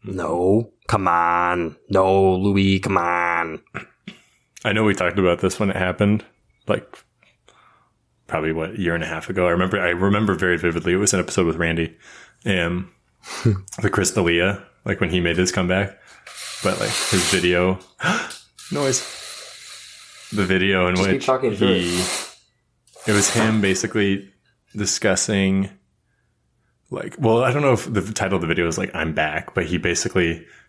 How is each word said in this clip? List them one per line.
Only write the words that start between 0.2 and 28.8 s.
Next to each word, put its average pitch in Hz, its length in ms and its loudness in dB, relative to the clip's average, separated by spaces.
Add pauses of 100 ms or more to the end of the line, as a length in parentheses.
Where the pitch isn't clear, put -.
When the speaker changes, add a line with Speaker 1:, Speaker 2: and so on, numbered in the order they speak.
Speaker 2:
Come 101 200 0
on. 175 680 2 (140)
No, 95 460 4
Louis, 98 440 2
come 92 180 -2
on. 85 640 -2 (1040)
Speaker 1:
I 104 80 0
know 110 100 2
we 104 100 4
talked 90 240 0
about 87 220 2
this - 200 0
when 101 120 0
it - 40 -4
happened, 101 480 2 (440)
like, - 360 -4 (1200)
probably, 80 240 -2
what, 80 200 -4
a - 80 -10
year 85 140 0
and 82 100 -2
a 80 40 -6
half 82 220 -8
ago. 95 180 0
I 87 40 2
remember, 92 280 0
I 90 100 2
remember 98 460 2
very 90 220 2
vividly. 85 360 0
It 92 40 2
was 98 160 2
an 95 60 2
episode 87 280 0
with 80 80 0
Randy, 82 420 -2 (480)
um, 170 460 -2 (220)
<laughs> - 680 -4
the 107 80 0
Chris 95 220 0
D'Elia, 90 520 0 (220)
like, 101 140 -4
when 85 100 0
he 90 120 0
made 85 160 0
his 90 140 2
comeback. 95 460 0 (680)
But, - 160 0
like, 52 100 -4
his - 420 0
video, 90 480 2 (220)
<gasps> - 680 -6
noise. 139 280 0 (1300)
The 104 140 0
video 92 420 2
in 90 80 0
Speaker 2:
Just 95 120 2
keep 92 80 2
Speaker 1:
which - 100 -6
Speaker 2:
talking 127 300 0
through 95 240 2
Speaker 1:
he, 87 200 -2
Speaker 2:
it. - 360 -6 (720)
Speaker 1:
it 110 60 0
was 101 180 2
him 110 300 2
basically 98 720 0 (440)
discussing, 98 960 0 (1200)
like, - 260 -10
well, 117 260 4
I 123 80 2
don't 147 120 0
know 135 100 4
if - 180 -2
the 104 100 0 (120)
title 98 220 -2
of 85 60 0
the 82 60 -2
video 82 200 0
is, 82 100 -2
like, 95 160 -6